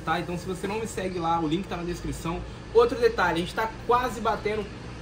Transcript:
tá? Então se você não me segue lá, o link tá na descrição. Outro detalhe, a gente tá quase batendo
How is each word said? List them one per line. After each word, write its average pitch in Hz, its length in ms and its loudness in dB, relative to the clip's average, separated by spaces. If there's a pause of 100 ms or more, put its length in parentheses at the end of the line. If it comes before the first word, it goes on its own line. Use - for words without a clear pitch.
tá? 160 160 0
Então 175 180 -4
se - 80 -8
você 185 220 -6
não 208 100 -2
me 226 100 -4
segue 185 320 -4
lá, 165 200 2
o 160 80 0
link 175 180 0
tá 185 120 -6
na 170 60 -6
descrição. 170 580 -4 (320)
Outro 240 260 6
detalhe, 196 380 4
a - 20 0
gente 175 160 -2
tá 220 160 0 (160)
quase 233 320 4
batendo 208 460 0 (360)